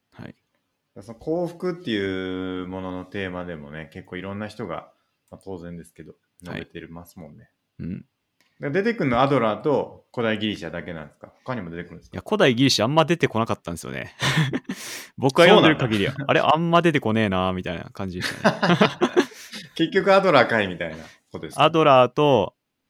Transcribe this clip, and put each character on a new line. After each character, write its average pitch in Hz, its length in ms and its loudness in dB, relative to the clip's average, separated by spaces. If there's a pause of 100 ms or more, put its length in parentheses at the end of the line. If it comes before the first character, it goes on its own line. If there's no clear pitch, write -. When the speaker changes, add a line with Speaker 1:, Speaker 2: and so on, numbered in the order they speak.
(120)
Speaker 1:
は - 140 -18
い。 - 100 -18 (680)
Speaker 2:
そ 104 100 -18
の 110 80 -20
幸 170 280 -4
福 175 260 -8
っ - 20 -12
て - 160 -8
い 92 680 -4
う 90 60 -10
も 92 140 -10
の 92 100 -10
の 90 140 -10
テ 98 220 -8
ー - 20 -8
マ 90 160 -10
で 87 120 -10
も 73 120 -16
ね、 78 220 -14
結 92 160 -18
構 92 80 -12
い 90 60 -10
ろ 98 120 -10
ん 101 60 -10
な 107 80 -8
人 107 180 -12
が、 80 260 -10 (380)
ま 90 80 -18
あ、 - 60 -20
当 95 140 -12
然 85 200 -14
で 80 60 -16
す - 100 -20
け 82 100 -20
ど、 82 100 -20 (320)
Speaker 1:
は 87 120 -12
い。 - 20 -8
Speaker 2:
述 - 140 -14
べ 85 80 -16
て 82 60 -16
ま 85 180 -16
す - 140 -20
も 78 100 -18
ん 76 80 -20
ね。 - 120 -20 (300)
Speaker 1:
う 85 60 -10
ん。 90 200 -10 (540)
Speaker 2:
で、 143 100 -6
出 180 140 0
て 233 100 0
く 220 100 -4
る 139 60 0
の 120 120 2
ア 139 60 4
ド 139 120 2
ラ 107 180 0
ー - 40 -14
と 127 520 -2
古 120 120 -4
代 110 120 0
ギ 107 100 -4
リ 95 100 -4
シ 85 80 -12
ャ 80 60 -10
だ 87 120 -10
け 87 100 -12
な 78 100 -12
ん 73 40 -16
で - 60 -20
す - 60 -20
か？ - 140 -20 (100)
他 127 120 -8
に 110 60 -8
も 85 80 -12
出 85 80 -12
て 87 60 -10
く - 60 -20
る 82 60 -20
ん - 40 -18
で - 40 -20
す - 60 -20
か？ - 60 -14
Speaker 1:
い - 20 -10
や、 90 80 -8
古 214 120 -2
代 147 180 6
ギ 131 100 4
リ 131 40 4
シ 104 120 2
ャ 104 40 2
あ - 20 2
ん 147 80 -2
ま 160 100 4
出 165 120 0
て 127 100 2
こ 110 120 -4
な 113 60 0
か 104 80 -2
っ - 80 -6
た 85 100 -10
ん 87 40 -8
で - 20 -8
す - 80 -14
よ 64 60 -10
ね。 65 240 -10 (520)
<laughs> - 500 -14
僕 139 220 0
が 170 60 8
読 196 160 10
ん - 20 6
で 160 60 6
る 151 80 2
限 110 220 0
り 95 60 2
は、 73 60 0
Speaker 2:
そ - 60 -10
う - 20 -6
な 139 60 -8
ん - 20 -2
だ。 - 40 4
Speaker 1:
あ - 20 4
れ、 156 80 4
あ 147 160 4
ん 170 140 -2
ま 170 100 6
出 170 100 4
て 139 80 2
こ 110 140 0
ね 110 100 2
え 104 60 0
な、 92 240 0
み 92 100 -6
た 87 100 -6
い 85 40 -8
な - 120 -14
感 95 200 -10
じ 90 120 -10
で - 60 -4
し - 140 -10
た 208 100 2
ね。 175 260 2 (500)
Speaker 2:
<laughs> - 480 -18
結 160 160 -2
局 190 220 4
ア 196 80 6
ド 185 100 4
ラ 127 140 8
ー - 40 0
か 110 120 2
い、 98 60 0
み 90 100 -8
た 87 80 -6
い 80 60 -6
な 80 120 -14 (280)
こ 92 80 -12
と 160 80 -10
で - 40 -14
す - 40 -18
か？ 139 80 2
Speaker 1:
ア 156 60 6
ド 160 140 2
ラ 131 260 6
ー - 40 -20
と、 139 420 2 (340)